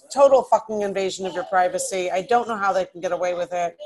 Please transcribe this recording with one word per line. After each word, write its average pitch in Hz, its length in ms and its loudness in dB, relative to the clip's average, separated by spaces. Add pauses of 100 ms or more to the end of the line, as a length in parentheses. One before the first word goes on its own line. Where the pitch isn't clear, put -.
(100)
total 262 340 6
fucking 214 380 0
invasion 190 440 -4
of 175 80 -6
your 175 100 -4
privacy. 180 680 0
I 185 120 -2
don't 233 260 2
know 226 80 -4
how 196 160 0
they 185 140 0
can 175 140 -18
get 175 120 -4
away 180 220 -2
with 175 180 -6
it. 175 340 -4